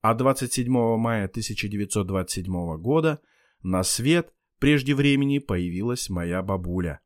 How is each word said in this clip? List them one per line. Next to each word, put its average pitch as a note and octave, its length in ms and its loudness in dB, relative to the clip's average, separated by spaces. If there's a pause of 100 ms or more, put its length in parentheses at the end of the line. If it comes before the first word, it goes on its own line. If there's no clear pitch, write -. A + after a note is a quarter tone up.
А A2+ 140 2
двадцать B2+ 380 0
седьмого A#2+ 440 2
мая A2+ 300 0
тысяча G#2+ 400 -6
девятьсот G2+ 400 -2
двадцать F#2+ 300 -2
седьмого F2 400 -4
года D3 440 0 (400)
на F#2 220 0
свет D#3+ 500 0 (260)
прежде C#3 360 4
времени C#3 420 2
появилась G2 720 -2
моя F2 320 -2
бабуля F2+ 640 -4